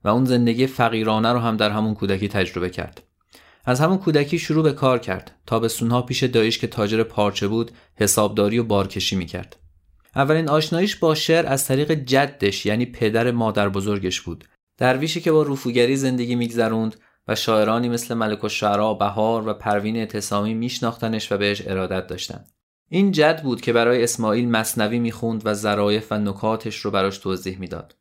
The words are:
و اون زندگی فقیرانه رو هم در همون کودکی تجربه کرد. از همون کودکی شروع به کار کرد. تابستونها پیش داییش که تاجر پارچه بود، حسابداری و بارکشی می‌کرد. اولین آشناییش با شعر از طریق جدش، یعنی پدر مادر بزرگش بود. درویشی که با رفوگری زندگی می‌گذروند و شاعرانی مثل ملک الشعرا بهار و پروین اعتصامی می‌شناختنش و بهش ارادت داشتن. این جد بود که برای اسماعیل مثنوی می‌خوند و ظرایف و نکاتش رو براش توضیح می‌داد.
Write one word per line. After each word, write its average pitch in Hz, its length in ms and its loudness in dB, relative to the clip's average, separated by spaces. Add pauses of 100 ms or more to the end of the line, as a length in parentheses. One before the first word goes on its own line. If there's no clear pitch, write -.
و 101 40 0
اون 123 180 4
زندگی 123 420 4
فقیرانه 113 640 2
رو 123 60 2
هم 113 180 0
در 107 120 2
همون 107 240 0
کودکی 98 340 -2
تجربه 92 420 -2
کرد. - 340 -10 (600)
از 127 140 0
همون 175 180 2
کودکی 156 420 0
شروع 156 240 0
به 143 100 2
کار 131 260 2
کرد. 95 320 -6 (140)
تابستونها 113 560 0
پیش 123 220 -2
داییش 117 340 2
که 117 100 -4
تاجر 110 360 0
پارچه 104 440 0
بود، 113 240 -2 (240)
حسابداری 104 640 2
و 117 40 0
بارکشی 98 520 -2
می‌کرد. 90 400 -8 (600)
اولین 151 340 2
آشناییش 165 460 0
با 156 200 2
شعر 165 320 2
از 135 180 0
طریق 147 260 0
جدش، 135 760 0
یعنی 110 200 2
پدر 117 460 0
مادر 107 380 0
بزرگش 98 520 -2
بود. 82 240 -12 (340)
درویشی 143 420 0
که 165 100 2
با 156 120 6
رفوگری 127 520 2
زندگی 127 400 -2
می‌گذروند 113 600 -2 (320)
و 110 80 -2
شاعرانی 113 540 2
مثل 120 240 -4
ملک 110 300 -2
الشعرا 107 500 0
بهار 110 540 0
و 107 60 -2
پروین 107 420 -2
اعتصامی 107 580 -2
می‌شناختنش 113 800 -4
و 101 60 0
بهش 101 300 0
ارادت 95 400 -4
داشتن. - 380 -10 (440)
این 190 220 2
جد 156 320 2
بود 123 180 -2
که 120 120 0
برای 117 300 4
اسماعیل 117 460 0
مثنوی 110 500 0
می‌خوند 113 460 -4
و 107 80 0
ظرایف 104 580 0
و 107 60 -2
نکاتش 107 600 -4
رو 101 140 -6
براش 98 260 0
توضیح 95 420 -6
می‌داد. 85 420 -12